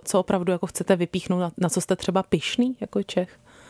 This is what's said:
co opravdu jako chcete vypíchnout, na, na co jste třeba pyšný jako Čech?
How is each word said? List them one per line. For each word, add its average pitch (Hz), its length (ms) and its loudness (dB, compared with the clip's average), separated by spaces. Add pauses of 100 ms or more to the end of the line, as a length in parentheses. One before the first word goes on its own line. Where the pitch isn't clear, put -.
co - 160 2
opravdu 185 320 0
jako 180 160 -2
chcete - 280 2
vypíchnout, 175 440 -2
na, 175 180 0
na 175 120 0
co - 120 0
jste - 140 0
třeba 190 280 0
pyšný 240 580 0
jako 202 220 -4
Čech? 180 260 -2 (400)